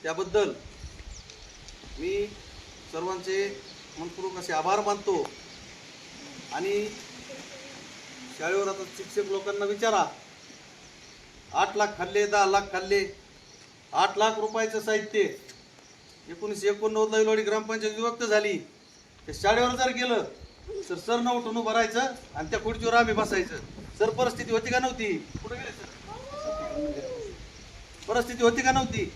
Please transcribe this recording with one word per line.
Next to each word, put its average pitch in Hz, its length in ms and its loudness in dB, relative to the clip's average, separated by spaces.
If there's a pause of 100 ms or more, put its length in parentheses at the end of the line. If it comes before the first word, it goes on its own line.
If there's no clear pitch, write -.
त्याबद्दल 175 480 2 (1500)
मी 196 280 -2 (640)
सर्वांचे 185 720 -2 (380)
मनपूर्वक 180 400 -6
असे 170 140 -2
आभार 180 260 4
मानतो. 202 500 2 (1200)
आणि 202 340 0 (1500)
शाळेवर 190 280 2
आता 196 160 -4 (140)
शिक्षक 196 340 -2
लोकांना 202 340 -2
विचारा, 208 400 4 (1500)
आठ 190 240 2
लाख 208 100 4 (100)
खाल्ले, 196 300 2
दहा 202 180 6
लाख 196 160 4
खाल्ले, 196 540 0 (760)
आठ 185 240 4
लाख 214 200 6
रुपयाचं 220 420 0
साहित्य 208 480 2 (1000)
एकोणीसशे 190 380 -2
एकोणनव्वदला 220 500 4
येवलवाडी 220 240 6
ग्रामपंचायत 214 540 0
विभक्त 233 280 -2
झाली, 208 340 4 (680)
त्या 151 160 -8
शाळेवर 240 340 4
जर 254 140 2
गेलं 240 340 0 (680)
तर - 60 -4
सर 240 240 0
न 240 100 2
उठून 240 280 0
उभं 220 140 0
राहायचं 226 300 2 (340)
आणि 156 140 -6
त्या 214 100 0
खुर्चीवर 226 340 0
आम्ही 233 200 6
बसायचं. 196 420 2 (440)
सर, 220 100 6
परिस्थिती 233 420 0
होती 226 200 2
का 254 80 4
नव्हती? 240 480 0 (160)
कुठं - 120 -8
गेले - 160 -8
सर? - 140 -14 (2250)
परिस्थिती 240 360 0
होती 233 180 6
का 262 100 6
नव्हती? 247 440 0